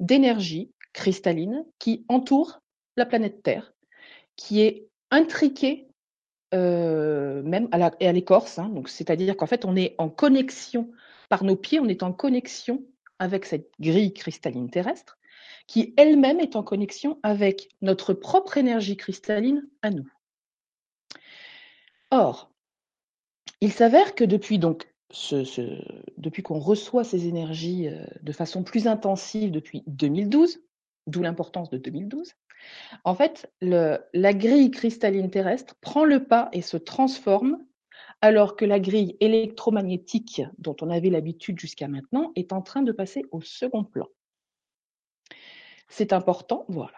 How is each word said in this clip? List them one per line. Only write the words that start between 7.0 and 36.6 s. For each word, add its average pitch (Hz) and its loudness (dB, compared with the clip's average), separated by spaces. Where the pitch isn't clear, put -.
même 196 -2
à 226 2
la, 170 4
et 185 4
à 175 4
l'écorce, 185 2
hein, 190 -6
donc 165 -10
c'est-à-dire 180 -2
qu'en 160 -4
fait, 240 -2
on 185 0
est 185 -2
en 160 -4
connexion, 262 0
par 190 0
nos 196 4
pieds, 240 -2
on 277 0
est 190 -2
en 180 -4
connexion 254 -4
avec 190 -2
cette 160 -8
grille 185 2
cristalline 127 -8
terrestre, 185 -6
qui - -2
elle-même 294 6
est 302 -2
en 208 -4
connexion 208 -6
avec 202 0
notre 190 0
propre 381 0
énergie 226 0
cristalline 226 -2
à 214 -2
nous. 139 -6
Or, 185 2
il 208 2
s'avère 294 6
que 240 2
depuis 208 2
donc 165 -2
ce, 139 -4
ce, 123 -8
depuis 160 -10
qu'on 156 -6
reçoit 208 0
ces 175 -4
énergies, 165 -4
euh, - -10
de 147 -10
façon 170 -6
plus 226 -2
intensive 214 -4
depuis 156 -10
deux 143 -2
mille 190 -2
douze, 320 2
d'où 175 -4
l'importance 170 -6
de 131 -6
deux 131 -12
mille 185 -8
douze, 302 -12
en 185 0
fait, - -2
le, 175 2
la 196 4
grille 254 6
cristalline 202 -2
terrestre 196 -4
prend - 0
le 277 4
pas 233 4
et 180 -4